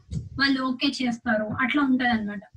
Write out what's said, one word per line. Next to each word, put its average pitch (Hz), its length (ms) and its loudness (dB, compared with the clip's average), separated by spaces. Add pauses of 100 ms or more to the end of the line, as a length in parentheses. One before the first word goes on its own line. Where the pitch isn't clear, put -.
(180)
వాళ్ళు 269 440 0
ఓకే 262 260 -2
చేస్తారు, 233 560 0
అట్లా 254 400 0
ఉంటది 254 240 2
అన్నమాట. 208 340 -2 (160)